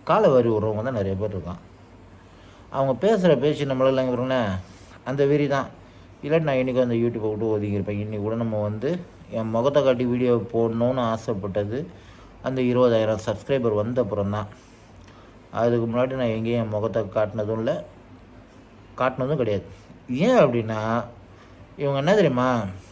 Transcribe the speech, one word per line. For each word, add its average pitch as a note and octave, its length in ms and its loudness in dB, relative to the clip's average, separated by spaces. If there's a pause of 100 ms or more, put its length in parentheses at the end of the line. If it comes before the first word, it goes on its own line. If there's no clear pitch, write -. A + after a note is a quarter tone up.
காலை F#3+ 260 4
வாரி B2 200 6
விடுறவங்க G#2+ 340 0
தான் B2+ 160 -4
நிறைய F#2+ 160 -2
பேர் G2+ 200 -4
இருக்கான். F2 260 -10 (1080)
அவங்க C3+ 320 0
பேசுற F#3+ 380 4
பேச்சு D3 260 0
நம்மளால C3 380 2
இங்க B2+ 100 0
பாருங்களேன், B2 380 -2 (520)
அந்த C#3 220 0
வெறி C#3+ 220 2
தான். C3+ 200 0 (560)
இல்லாட்டி D#3 240 0
நான் C3+ 140 2
இன்னைக்கு B2+ 220 2
அந்த A#2+ 120 0
YouTube-ஐ A2+ 340 0
விட்டு A2 240 -2
ஒதுங்கியிருப்பேன். G#2 500 -2
இன்னைக்கு G#2+ 220 -6
கூட A2 100 -2
நம்ம A2+ 260 -2
வந்து G#2+ 280 -4 (420)
என் A2+ 240 -4
முகத்தை C#3 280 2
காட்டி B2+ 220 2
வீடியோ B2 280 2 (180)
போடணும்னு A#2 500 0 (120)
ஆசைப்பட்டது G#2 680 -4 (640)
அந்த C3 180 -4
இருபதாயிரம் A#2 640 2
சப்ஸ்கிரைபர் A#2 560 0
வந்த B2 200 -2
அப்புறம் G2+ 300 -2
தான். G#2 180 -4 (1040)
அதுக்கு A#2 360 0
முன்னாடி B2+ 280 0
நான் A#2+ 220 -2
எங்கேயும் A2+ 260 -2
என் G#2+ 120 -4
முகத்தை G#2+ 260 -2 (140)
காட்டினதும் G#2+ 420 -2
இல்ல, A2+ 140 -2 (1300)
காட்டினதும் C3 440 -2
கிடையாது. G#2 240 -2 (600)
ஏன் B3 180 6
அப்படின்னா, A2+ 360 0 (960)
இவங்க C#3 200 -2
என்ன D#3+ 180 4
தெரியுமா, B2+ 340 2 (420)